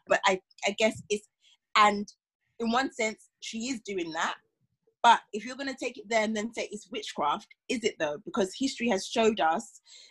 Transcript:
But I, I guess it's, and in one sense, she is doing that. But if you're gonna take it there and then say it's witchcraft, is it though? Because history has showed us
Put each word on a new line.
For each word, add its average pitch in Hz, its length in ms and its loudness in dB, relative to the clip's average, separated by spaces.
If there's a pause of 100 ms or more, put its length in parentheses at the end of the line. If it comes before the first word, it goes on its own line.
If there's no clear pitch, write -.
But - 180 2
I, 190 140 2 (260)
I 202 120 0
guess 220 320 2
it's, 208 180 -4 (480)
and 208 320 4 (520)
in 226 120 -2
one 269 220 0
sense, 220 360 -4 (100)
she 226 300 -8
is 254 120 -6
doing 180 320 -6
that. 170 220 -2 (680)
But 233 180 8 (140)
if 214 120 -8
you're 254 120 -12
gonna 269 200 -6
take 254 200 -6
it 208 100 -16
there 220 160 2
and 220 120 -2
then 220 180 -4
say 208 180 -6
it's - 180 -14
witchcraft, 208 580 -4 (220)
is 233 140 -2
it - 160 0
though? 147 240 -2
Because 190 340 -2
history 262 320 -2
has 196 180 0
showed 226 320 2
us 165 420 -2 (300)